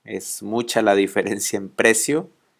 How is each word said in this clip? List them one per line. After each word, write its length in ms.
es 380
mucha 400
la 120
diferencia 640
en 120
precio 600